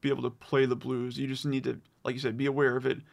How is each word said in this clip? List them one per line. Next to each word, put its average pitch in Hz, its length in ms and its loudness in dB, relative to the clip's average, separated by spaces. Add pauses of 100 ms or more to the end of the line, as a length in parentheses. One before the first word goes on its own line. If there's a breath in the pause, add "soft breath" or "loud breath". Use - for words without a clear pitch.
be 139 80 0
able 131 140 0
to 123 60 0
play 135 360 2
the 123 100 2
blues. 123 420 -4
You 135 100 -4
just 131 180 -6
need 135 200 0
to, 120 140 -4 (240)
like 127 120 -2
you 127 40 -8
said, 120 180 -2
be 135 80 0
aware 135 300 4
of 131 100 0
it 131 140 0 (120 soft breath)